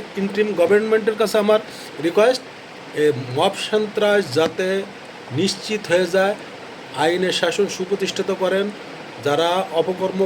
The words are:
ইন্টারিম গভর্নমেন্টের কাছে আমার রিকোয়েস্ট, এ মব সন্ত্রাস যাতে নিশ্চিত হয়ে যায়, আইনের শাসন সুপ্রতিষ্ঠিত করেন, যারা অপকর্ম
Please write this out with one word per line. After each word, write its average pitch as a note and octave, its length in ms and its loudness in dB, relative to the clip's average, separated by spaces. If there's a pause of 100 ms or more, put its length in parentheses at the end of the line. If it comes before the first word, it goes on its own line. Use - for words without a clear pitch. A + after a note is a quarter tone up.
(200)
ইন্টারিম G3+ 280 0 (120)
গভর্নমেন্টের G#3+ 600 4
কাছে G#3+ 240 2
আমার G#3+ 160 6 (460)
রিকোয়েস্ট, A3 360 4 (600)
এ - 20 6 (320)
মব F#3+ 180 2 (160)
সন্ত্রাস G#3 500 2 (180)
যাতে E3+ 300 0 (680)
নিশ্চিত G3+ 520 -2
হয়ে F3+ 240 4
যায়, F#3+ 200 2 (680)
আইনের F3 380 2
শাসন F3+ 260 2 (100)
সুপ্রতিষ্ঠিত F#3+ 540 -2 (120)
করেন, F#3+ 240 2 (600)
যারা D3+ 220 2 (320)
অপকর্ম F#3 440 -2